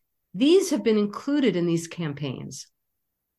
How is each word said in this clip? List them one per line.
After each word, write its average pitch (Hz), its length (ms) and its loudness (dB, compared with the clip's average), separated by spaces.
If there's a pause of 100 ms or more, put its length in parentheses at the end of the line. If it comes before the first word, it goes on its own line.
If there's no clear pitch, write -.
(340)
These 302 380 4
have 247 120 0
been 220 140 2
included 214 580 0
in 175 100 0
these 170 220 0
campaigns. 143 800 -8 (720)